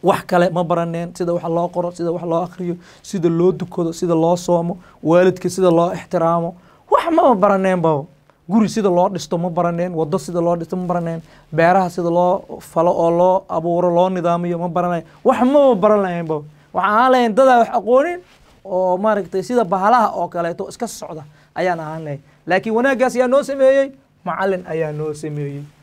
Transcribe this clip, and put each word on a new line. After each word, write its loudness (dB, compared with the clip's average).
Wax 2
kale 2
ma -2
baraneen, -4
sida -4
wax -4
loo -2
qoro, -4
sida -6
wax -6
loo -2
akhriyo, -8
sida -2
loo 2
dukado, -4
sida -2
loo 2
soomo, -2
waalidka 2
sida 2
loo 2
ixtiraamo. -2
Wax 2
ma 4
baraneen 2
baba. 0
Guri 2
sida 0
loo 2
dhisto -6
ma -2
baraneen, -2
waddo -2
sida -4
loo 2
dhisto -8
ma -6
baraneen, -4
beeraha 4
sida -4
loo 0
falo 0
oo 2
loo 2
abuuro, 0
loo 2
nidaamiyo -2
ma -6
baraneen. -2
Wax 2
ma 4
baran 2
lahayn -4
baba. -4
Waxaan 0
ahaan 4
lahayn 2
dad 6
aan 6
wax 2
aqoonin 0
oo 0
maaragtay -2
sida 0
bahalaha 2
oo -4
kaleeto -6
iska -10
socda -14
ayaan -2
ahaan -10
lahayn. -8
Laakiin 0
wanaaggaas 0
yaa 2
noo 2
sameeyey? 2
Macallin -2
ayaa -4
noo -6
sameeyey. -8